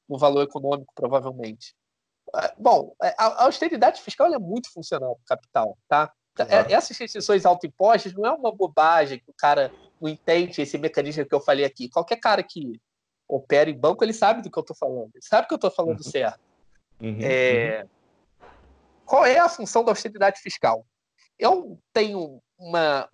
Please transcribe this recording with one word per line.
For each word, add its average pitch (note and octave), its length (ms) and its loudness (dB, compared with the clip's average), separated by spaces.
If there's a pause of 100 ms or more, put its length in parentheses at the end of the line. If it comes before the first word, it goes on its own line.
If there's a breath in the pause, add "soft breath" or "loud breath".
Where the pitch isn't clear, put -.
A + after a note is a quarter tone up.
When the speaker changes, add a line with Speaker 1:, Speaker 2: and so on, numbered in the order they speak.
Speaker 1:
no C3+ 120 -8
Valor C#3+ 240 4
Econômico, C#3 500 -6
provavelmente. B2+ 800 -6 (600)
Ah, - 240 -4
bom, - 440 2
é, - 160 0
a, A3+ 80 2
a A3 200 2
austeridade D#4 560 2
fiscal, C#4 260 0
ela D#4+ 80 0
é B3 40 -4
muito G3+ 320 -8
funcional C3+ 440 -6
pro - 100 -18
capital, A2+ 520 -2 (100)
tá? D3 240 0 (260)
É, - 80 -2
Speaker 2:
Claro. - 280 4
Speaker 1:
essas A#3+ 240 0
restrições G3+ 480 0
autoimpostas F#3+ 680 2
não G3+ 120 -6
é B3+ 60 0
uma C4 200 -4
bobagem D#3+ 680 2
que - 120 -20
o - 40 -20
cara C#3+ 360 2 (300)
não D#3 80 -6
entende E3 520 -2
esse C#3+ 160 -6
mecanismo D3 480 -4
que - 80 -2
eu C#3+ 60 2
falei C#3+ 240 2
aqui. C3 260 -6
Qualquer - 280 -2
cara G3 260 0
que B2+ 360 -12 (480)
opera C#3+ 420 2
em C#3 80 -8
banco, D3+ 260 0
ele A3 80 0
sabe A3 300 0
do F#3 100 -16
que - 80 -8
eu - 40 -6
tô - 120 -16
falando. B2 400 -8
Ele - 80 -20
sabe A3 240 0
que D#4+ 60 -6
eu - 40 -2
tô F#3 140 -2
falando E3 280 -4
Speaker 2:
Uhum. - 120 -14
Speaker 1:
certo. B2 280 -4 (600)
Speaker 2:
Uhum, A2 220 -8
Speaker 1:
É, B2 600 0
Speaker 2:
uhum. - 640 -20 (580)
Speaker 1:
qual C#4 200 4
é B3+ 140 4
a E4+ 100 4
função A3+ 340 -2
da A#3 80 2
austeridade G3+ 500 -2
fiscal? A2+ 440 -2 (540)
Eu C4 400 0 (140)
tenho F#3+ 480 -4 (160)
uma, E3 560 -2